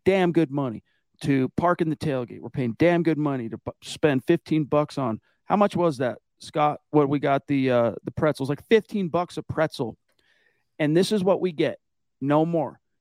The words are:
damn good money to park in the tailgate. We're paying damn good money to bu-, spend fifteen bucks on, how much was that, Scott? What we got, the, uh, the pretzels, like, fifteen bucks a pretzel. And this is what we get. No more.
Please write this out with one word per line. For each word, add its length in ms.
damn 260
good 200
money 320
to 360
park 240
in 80
the 60
tailgate. 460
We're 80
paying 280
damn 240
good 160
money 320
to 80
bu-, 140
spend 440
fifteen 400
bucks 340
on, 200
how 100
much 200
was 220
that, 220
Scott? 420
What 180
we 80
got, 300
the, 240
uh, 200
the 80
pretzels, 380
like, 180
fifteen 400
bucks 300
a 40
pretzel. 560
And 180
this 160
is 120
what 180
we 120
get. 260
No 240
more. 340